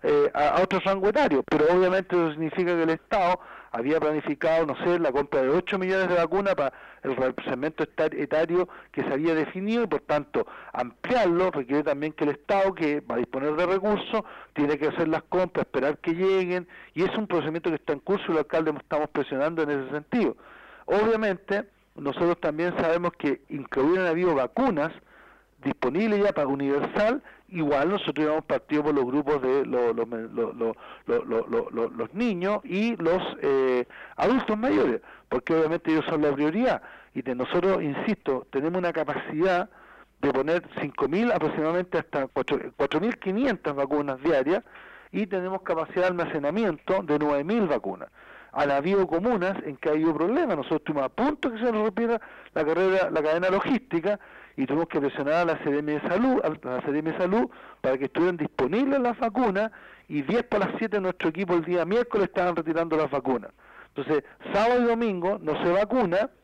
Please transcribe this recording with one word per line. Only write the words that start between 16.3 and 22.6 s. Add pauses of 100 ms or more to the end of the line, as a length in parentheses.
y
es
un
procedimiento
que
está
en
curso
y
los
alcaldes
estamos
presionando
en
ese
sentido. (500)
Obviamente, (320)
nosotros
también